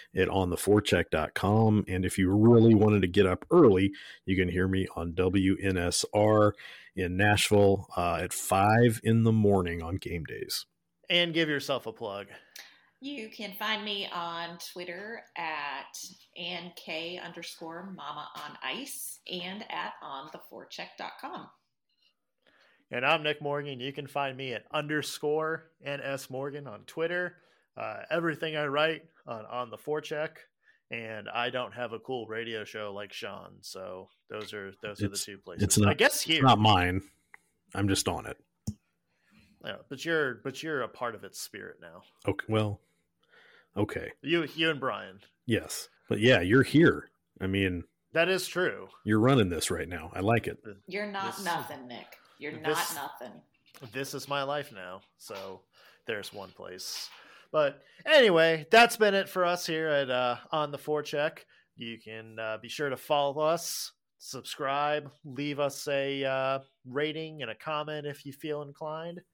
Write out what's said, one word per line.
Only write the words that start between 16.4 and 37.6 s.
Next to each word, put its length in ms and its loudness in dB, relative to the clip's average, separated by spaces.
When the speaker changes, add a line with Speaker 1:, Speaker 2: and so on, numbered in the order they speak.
Speaker 3:
K 460 -10
underscore 720 -14
Mama 400 -12
on 260 -14
Ice 560 -10
and 400 -10
at 320 -8
on 300 -12
the 60 -16
forecheck 460 -14
dot 240 -12
com. 280 -14
Speaker 2:
And 120 -4
I'm 200 2
Nick 180 -2
Morgan. 380 -6
You 120 -6
can 140 -10
find 300 -4
me 160 -8
at 200 -8
underscore 1000 -4
N 160 -8
S 300 -8
Morgan 380 -10
on 180 -16
Twitter. 500 -4
Uh, 340 -8
everything 460 -2
I 100 -2
write 360 0
on, 200 -10
on 240 -8
the 80 -12
Forecheck, 520 -6
and 360 -10
I 220 -2
don't 220 -6
have 200 -8
a 60 -10
cool 280 -8
radio 380 -6
show 300 -10
like 180 -12
Sean, 400 -12
so 460 -12
those 240 -10
are, 300 -10
those 200 -10
are 60 -2
the 60 -8
Speaker 1:
It's, 100 -6
Speaker 2:
two 140 -14
places. 260 -6
Speaker 1:
it's 140 2
not, 100 6
Speaker 2:
I 60 4
guess 200 2
Speaker 1:
it's 80 -2
Speaker 2:
here. 200 2
Speaker 1:
not 160 6
mine. 440 4